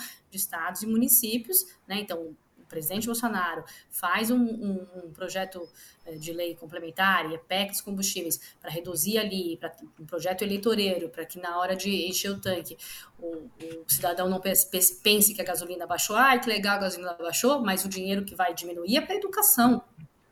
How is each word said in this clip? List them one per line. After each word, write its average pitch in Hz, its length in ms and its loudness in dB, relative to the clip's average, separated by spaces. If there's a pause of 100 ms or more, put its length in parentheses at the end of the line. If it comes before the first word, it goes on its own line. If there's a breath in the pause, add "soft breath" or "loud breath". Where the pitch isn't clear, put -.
(300 loud breath)
de - 80 -18
estados 180 460 -4
e - 20 -6
municípios, 226 760 4 (280 soft breath)
né? 190 140 -2
Então, 165 340 -6 (220)
o - 160 -20
presidente 160 320 -4
Bolsonaro 202 580 -2 (260 soft breath)
faz 202 420 2
um, 247 120 6 (240)
um, 185 200 -2 (180)
um 160 80 -16
projeto, 185 480 -6 (440 soft breath)
eh, 165 100 -12
de 156 180 -8
lei 170 220 -4
complementar, 170 760 0
e 160 60 -4
pec 196 340 -2
dos - 100 -6
combustíveis, 190 540 -2 (240 soft breath)
pra 170 100 -12
reduzir 175 500 -2
ali, 190 380 -2
pra, 165 140 -8 (280)
um 160 60 -16
projeto 180 360 -2
eleitoreiro, 196 640 0
pra 165 160 -10
que 180 160 -12
na 175 200 -4
hora 185 160 0
de 190 160 -2 (180)
encher 196 220 -2
o 196 100 -6
tanque, 170 340 -4 (440 loud breath)
o, 170 80 -8
o 165 600 -12
cidadão 185 400 2
não 190 140 0
pes-, 190 240 4
pes-, - 380 2
pense 208 320 6
que 185 60 -4
a - 40 -4
gasolina 175 400 -6
baixou, 175 300 -2
"Ai, 254 260 8
que 240 80 -2
legal, 202 280 2
a 196 40 -2
gasolina 180 320 -2
baixou", 202 480 2
mas 202 240 0
o 196 40 -4
dinheiro 196 360 -2
que - 100 -14
vai 175 180 2
diminuir 175 440 0
é 311 40 2
pra 370 140 -2
educação, 381 680 4 (480)